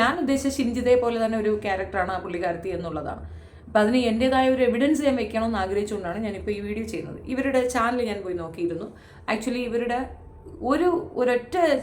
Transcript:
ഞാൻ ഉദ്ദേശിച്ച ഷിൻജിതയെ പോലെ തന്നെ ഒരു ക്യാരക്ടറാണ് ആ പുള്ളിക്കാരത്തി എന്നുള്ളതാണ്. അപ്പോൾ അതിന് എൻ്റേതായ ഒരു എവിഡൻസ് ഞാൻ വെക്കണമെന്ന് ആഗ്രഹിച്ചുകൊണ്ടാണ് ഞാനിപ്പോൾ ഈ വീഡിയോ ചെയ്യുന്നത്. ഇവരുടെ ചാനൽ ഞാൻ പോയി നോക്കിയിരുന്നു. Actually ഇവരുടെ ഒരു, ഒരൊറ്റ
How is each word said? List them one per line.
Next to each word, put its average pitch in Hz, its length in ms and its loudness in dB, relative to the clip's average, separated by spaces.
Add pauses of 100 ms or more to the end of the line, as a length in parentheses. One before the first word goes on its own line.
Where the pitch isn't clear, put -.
ഞാൻ 240 120 4 (100)
ഉദ്ദേശിച്ച 269 340 2
ഷിൻജിതയെ 240 480 4
പോലെ 233 200 0
തന്നെ 226 180 0
ഒരു 214 100 2 (140)
ക്യാരക്ടറാണ് 190 500 -2
ആ - 80 -2
പുള്ളിക്കാരത്തി 175 520 -4
എന്നുള്ളതാണ്. 156 460 -6 (440)
അപ്പോൾ - 160 2
അതിന് 240 180 4 (120)
എൻ്റേതായ 262 420 4
ഒരു 254 140 4
എവിഡൻസ് 269 400 4
ഞാൻ 254 140 2
വെക്കണമെന്ന് 220 420 -2
ആഗ്രഹിച്ചുകൊണ്ടാണ് 202 640 -2
ഞാനിപ്പോൾ 202 300 -4
ഈ 202 120 -8
വീഡിയോ 220 240 -4
ചെയ്യുന്നത്. - 280 -8 (140)
ഇവരുടെ 262 260 2 (140)
ചാനൽ 240 360 0
ഞാൻ 202 140 -4
പോയി 185 180 -4
നോക്കിയിരുന്നു. 165 460 -4 (460)
Actually 247 340 -2
ഇവരുടെ 240 320 -2 (720)
ഒരു, 330 160 4 (320)
ഒരൊറ്റ 247 360 0 (260)